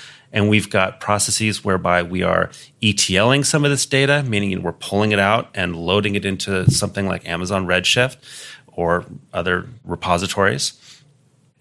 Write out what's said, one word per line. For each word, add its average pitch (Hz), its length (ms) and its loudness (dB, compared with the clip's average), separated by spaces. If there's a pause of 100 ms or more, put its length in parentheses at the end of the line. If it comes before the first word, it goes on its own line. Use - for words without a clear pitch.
(320)
And 104 180 2
we've 107 200 2
got 95 300 0
processes 104 680 -2
whereby 90 380 2
we 90 180 -4
are 87 300 0 (280)
E 107 140 2
T 95 260 0
Ling 131 240 4
some 147 220 2
of 143 60 2
this 139 160 -2
data, 139 360 2
meaning 101 380 -2
we're 87 120 -4
pulling 107 380 0
it 101 80 2
out 104 360 2
and 87 200 -4
loading 98 380 0
it 98 120 -4
into 95 440 0
something 98 380 0
like 87 200 -4
Amazon 90 380 -4
Redshift 92 520 0 (500)
or 87 360 -2 (300)
other 90 340 -2 (160)
repositories. 92 920 -2 (880)